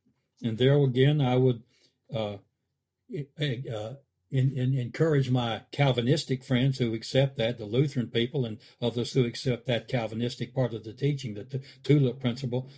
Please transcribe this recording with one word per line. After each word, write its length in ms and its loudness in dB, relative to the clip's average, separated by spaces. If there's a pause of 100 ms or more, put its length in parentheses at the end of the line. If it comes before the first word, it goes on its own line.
(420)
And 140 -2
there 260 4
again, 380 4
I 160 2
would, 260 2 (480)
uh, 280 -4 (760)
uh, 800 -6 (380)
en-, 240 0
en-, 220 0
encourage 500 0
my 440 -2
Calvinistic 680 0
friends 360 2
who 160 0
accept 420 0
that, 220 -2
the 80 -10
Lutheran 400 0
people 400 -2
and 100 -8 (240)
others 320 -2
who 140 4
accept 400 -4
that 220 -2
Calvinistic 680 -4
part 180 0
of 120 -8
the 100 -12
teaching, 400 -2
the 100 -12
t-, 160 -8 (220)
tulip 360 4
principle, 600 -2